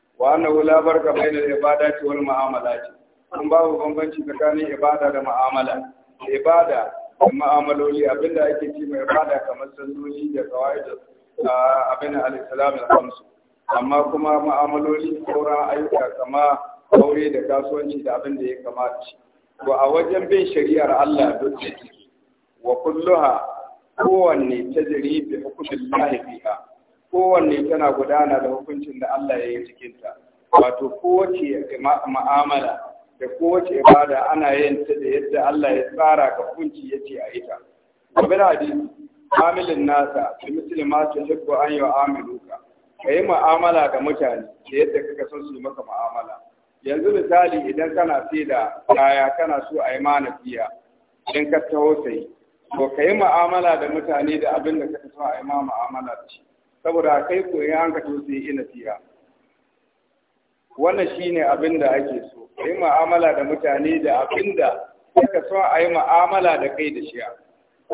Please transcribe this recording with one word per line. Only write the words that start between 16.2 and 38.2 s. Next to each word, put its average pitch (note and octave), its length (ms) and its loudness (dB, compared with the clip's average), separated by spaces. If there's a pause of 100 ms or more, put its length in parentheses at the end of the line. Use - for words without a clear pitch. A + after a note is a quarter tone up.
aure D3 400 6
da B2+ 160 -2
kasuwanci C#3 560 -4
da B2 120 -4
abin C#3 220 -6
da B2+ 80 -6
ya B2+ 160 -6
kamata B2+ 440 -6
shi. - 100 -20 (480)
To C3+ 80 0
a C3+ 180 4
wajen E3+ 380 0
bin F#3+ 240 4
shari'ar D3 380 2
Allah C#3+ 500 2
duk - 140 -2
da - 40 -12 (120)
ciki, - 400 -20 (520)
wa B2 140 0
kulluha, D#3+ 640 2 (560)
kowanne C#3+ 800 2
tajri D3 480 -2
bi C3+ 200 -8
hukmillahi C3+ 760 -4
fiha. G#2+ 400 -10 (540)
Kowanne E3 580 2
tana D3+ 220 2
gudana C3+ 500 0
da C3 60 -4
hukuncin C#3 520 -8
da B2+ 140 -4
Allah C#3 240 -2
ya A#2+ 80 -4
yi A#2+ 200 -8
cikin - 360 -20
ta. G2+ 140 -14 (360)
Wato - 360 4
kowace C#4+ 920 -2
ma-, C#3+ 260 2
mu'amala C#3 760 0 (400)
da B2+ 80 -8 (100)
kowace F3+ 400 0
ibada C#3+ 540 6
ana D3+ 220 2
yin C#3+ 320 0
ta D3 80 -2
da C#3+ 120 -6
yadda C#3+ 400 -2
Allah C#3+ 300 0
ya B2+ 60 0 (100)
tsara D#3 340 4 (100)
ga B2 140 -6
hukunci D3 420 -10
ya C#3 140 -8
ce G2+ 140 -12
a G#2+ 140 -10
yi - 120 -12
ta. - 100 -12 (600)
Wa - 120 4